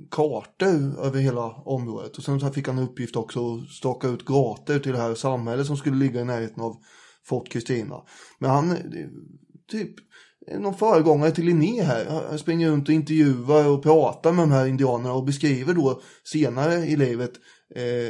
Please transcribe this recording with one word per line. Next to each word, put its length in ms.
kartor 960
över 140
hela 340
området. 640
Och 80
sen 160
så 100
fick 180
han 100
uppgift 380
också 400
att 120
staka 400
ut 160
gator 540
till 140
det 60
här 160
samhället 520
som 100
skulle 200
ligga 240
i 40
närheten 380
av 140
Fort 280
Christina. 440
Men 120
han, 260
typ, 200
någon 160
föregångare 560
till 140
Linné 380
här, 460
han 100
springer 320
runt 180
och 60
intervjuar 760
och 140
pratar 500
med 100
de 100
här 140
indianerna 460
och 120
beskriver 500
då 260
senare 500
i 220
livet, 340
eh, 80